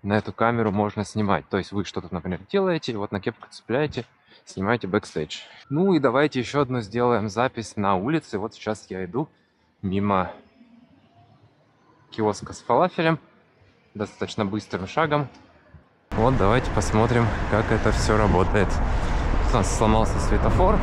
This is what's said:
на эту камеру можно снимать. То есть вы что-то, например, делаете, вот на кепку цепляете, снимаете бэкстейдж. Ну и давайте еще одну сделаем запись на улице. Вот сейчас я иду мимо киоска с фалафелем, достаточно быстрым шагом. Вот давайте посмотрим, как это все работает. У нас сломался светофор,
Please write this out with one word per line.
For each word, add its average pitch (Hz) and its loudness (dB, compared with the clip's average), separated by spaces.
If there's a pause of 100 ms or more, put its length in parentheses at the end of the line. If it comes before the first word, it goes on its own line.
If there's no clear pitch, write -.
на 104 0
эту 101 -2
камеру 113 0
можно 104 -2
снимать. 98 -2
То 101 -2
есть 90 -4
вы 98 -4
что-то, - -10
например, 90 -6 (100)
делаете, 180 -2
вот 101 -6
на 104 -4
кепку - -8
цепляете, 135 -4 (400)
снимаете 101 -2
бэкстейдж. 87 -4 (280)
Ну 180 2
и 151 4
давайте 135 2
еще 139 -2
одну 123 -2
сделаем 110 0
запись 113 -4
на 98 2
улице. 113 -4
Вот 110 -6
сейчас - -8
я 95 -8
иду 120 -6 (540)
мимо 98 0 (1800)
киоска 104 -2
с - -16
фалафелем, 160 2 (760)
достаточно 101 -6
быстрым 98 -6
шагом. 147 0 (840)
Вот 123 2
давайте 110 2
посмотрим, 117 2 (260)
как 104 0
это 107 2
все 110 2
работает. 95 4 (840)
У - 0
нас 101 2
сломался 110 2
светофор, 180 4